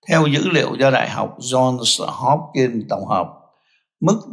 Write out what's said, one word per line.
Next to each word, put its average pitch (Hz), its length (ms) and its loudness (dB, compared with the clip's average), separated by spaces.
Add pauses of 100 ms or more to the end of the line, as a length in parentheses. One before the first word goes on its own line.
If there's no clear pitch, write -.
Theo 160 180 4
dữ 139 220 0
liệu - 300 0
do 135 120 4
Đại 117 180 0
học 110 300 -6
Johns 127 680 0
Hopkins 127 840 0
tổng 98 160 -4
hợp, 92 220 -2 (720)
mức 208 180 2 (120)